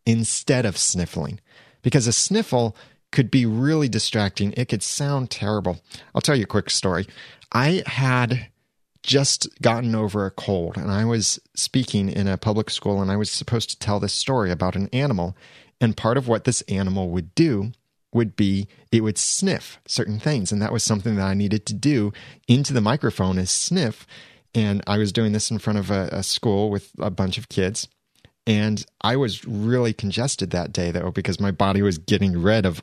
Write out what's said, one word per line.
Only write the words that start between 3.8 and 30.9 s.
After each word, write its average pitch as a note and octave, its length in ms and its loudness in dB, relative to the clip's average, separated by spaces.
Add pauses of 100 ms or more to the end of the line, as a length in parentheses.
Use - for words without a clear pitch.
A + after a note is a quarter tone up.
distracting. G2+ 680 0
It B2 120 -2
could G#2+ 140 -2
sound C#3+ 480 -2
terrible. G2 500 -2 (320)
I'll - 80 0
tell D3+ 140 2
you A#2+ 80 2
a F#2 40 -2
quick - 240 -2
story. F#2 360 0 (460)
I D3 340 2
had B2+ 640 0 (560)
just - 440 2 (140)
gotten A#2 320 2
over G#2 320 0
a F#2 60 -6
cold, F2 440 -2
and F#2+ 140 -4
I G2+ 140 2
was A2+ 340 0 (160)
speaking G#2 540 -2
in G2 180 -2
a F#2+ 100 2
public G#2+ 320 0
school, G2+ 320 -2
and F#2+ 120 0
I G2+ 40 0
was G#2 140 -2
supposed - 400 -4
to - 80 -10
tell G#2 220 -2
this G2+ 120 -2
story A2+ 380 0
about F2+ 240 -2
an G2 180 -2
animal. A2 440 0 (440)
And A2 160 2
part A#2 200 2
of C3 100 0
what A2+ 180 2
this - 180 0
animal F#2+ 480 -2
would E2+ 260 -4
do A#2+ 340 2 (420)
would A#2 220 0
be G2 320 2 (240)
it A2+ 120 6
would G#2+ 160 -2
sniff - 680 -2
certain G#2+ 320 -4
things. A#2+ 320 -2
And G#2 100 0
that G#2 120 -2
was A2+ 100 -2
something G#2+ 320 0
that F#2+ 140 0
I F#2+ 60 0
needed G2+ 320 0
to A2 80 -4
do G#2+ 380 2 (360)
into C3 240 4
the B2 80 2
microphone, G#2 580 0
is F#2 140 -2
sniff. D#3+ 520 -2 (480)
And G#2 340 0
I G#2 120 2
was G#2 140 0
doing A2+ 180 2
this G#2+ 180 -2
in A2 100 -2
front G#2 200 -2
of F#2+ 140 -2
a, F#2+ 180 0
a G2 140 -4
school G#2 460 0
with G2+ 280 -4
a G2 120 -2
bunch F#2 280 -2
of A2 100 -12
kids. G2 380 -2 (580)
And G#2+ 400 0 (160)
I A2+ 140 0
was B2+ 300 -2
really A#2 480 0
congested G2+ 580 -2
that F2 220 -2
day, F2 180 -2